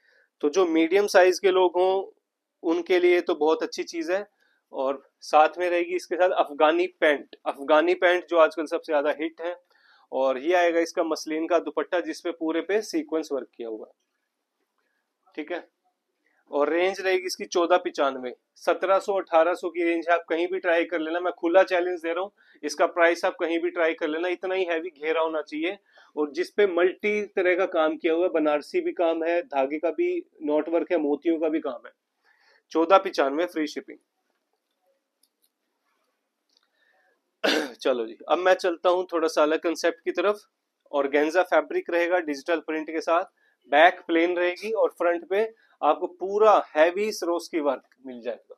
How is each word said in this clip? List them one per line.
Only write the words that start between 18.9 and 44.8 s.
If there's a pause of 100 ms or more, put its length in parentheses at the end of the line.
सौ,
अठारह
सौ
की
range
है,
आप
कहीं
भी
try
कर
लेना,
मैं
खुला
challenge
दे
रहा
हूँ, (320)
इसका
price
आप
कहीं
भी
try
कर
लेना,
इतना
ही
heavy
घेरा
होना
चाहिए। (400)
और
जिस
पे
multi
तरह
का
काम
किया
हुआ
है,
बनारसी
भी
काम
है,
धागे
का
भी (180)
knot
work
है,
मोतियों
का
भी
काम
है। (800)
चौदह
पचानवे
free
shipping। (3500)
<clears throat>
चलो
जी, (120)
अब
मैं
चलता
हूँ
थोड़ा
सा
अलग
concept
की
तरफ। (500)
ऑर्गेन्जा
fabric
रहेगा
digital
print
के
साथ, (480)
बैक
प्लेन
रहेगी
और